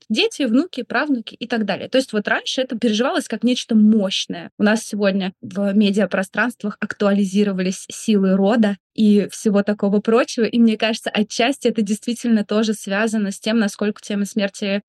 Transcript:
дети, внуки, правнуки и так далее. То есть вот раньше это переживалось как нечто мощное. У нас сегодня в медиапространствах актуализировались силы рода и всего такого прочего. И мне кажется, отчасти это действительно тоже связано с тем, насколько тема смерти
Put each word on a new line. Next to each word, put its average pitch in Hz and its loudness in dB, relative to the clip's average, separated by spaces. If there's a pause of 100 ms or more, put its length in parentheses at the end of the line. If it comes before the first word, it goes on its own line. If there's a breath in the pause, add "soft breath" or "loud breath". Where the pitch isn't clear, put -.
дети, 302 -2
внуки, 254 0
правнуки 247 -4
и - -12
так 226 -2
далее. 185 -4
То 254 0
есть 262 0
вот 208 -2
раньше - -2
это 262 -6
переживалось 240 0
как 220 -8
нечто 240 0
мощное. 202 2 (100)
У 208 -2
нас 214 2
сегодня 196 -2 (100)
в 202 -4
медиапространствах 202 0
актуализировались 196 0
силы 190 2
рода 202 2 (180)
и 208 4
всего 202 0
такого 208 0
прочего. 233 0
И 233 0
мне 226 6
кажется, 220 -4
отчасти 233 0
это 226 -2
действительно 220 -2
тоже 214 0
связано 202 -2
с - -10
тем, 220 -2
насколько 208 -2
тема 202 -4
смерти 202 -4